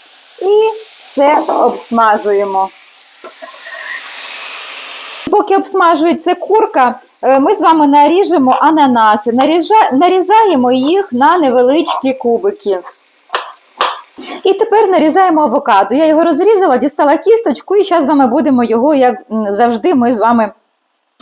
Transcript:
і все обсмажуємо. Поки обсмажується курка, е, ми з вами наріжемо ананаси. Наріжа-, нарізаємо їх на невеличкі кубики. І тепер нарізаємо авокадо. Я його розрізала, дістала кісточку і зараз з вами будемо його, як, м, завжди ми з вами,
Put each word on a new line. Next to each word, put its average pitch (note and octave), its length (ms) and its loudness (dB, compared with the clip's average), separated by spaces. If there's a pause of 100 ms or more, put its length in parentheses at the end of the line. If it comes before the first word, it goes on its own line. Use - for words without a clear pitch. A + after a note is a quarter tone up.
(420)
і G#4 260 2 (320)
все C#4+ 380 0 (100)
обсмажуємо. G#3 1200 -2 (2500)
Поки G4 260 0
обсмажується E4+ 760 0
курка, F4+ 600 0 (280)
е, C4 160 2
ми E4 160 2
з - 60 -6
вами E4 260 4
наріжемо D4 720 2
ананаси. A#3+ 720 2
Наріжа-, D#4 600 2
нарізаємо F4 800 2
їх D#4 400 -2
на D4 260 2
невеличкі C4 760 0
кубики. G3+ 640 -4 (1700)
І G4 100 2
тепер G#4+ 340 0
нарізаємо E4 540 2
авокадо. A#3 520 0
Я D#4 120 2
його D#4 180 2
розрізала, F4 540 2
дістала D4 380 0
кісточку G4 600 0
і G4+ 80 2
зараз E4+ 200 0
з B3+ 40 -2
вами C#4+ 180 2
будемо B3+ 380 0
його, A#3 300 0
як, B3 240 0 (140)
м, G#3+ 180 -4
завжди A#3 440 0
ми B3 200 0
з A3 40 -4
вами, A3+ 340 0 (680)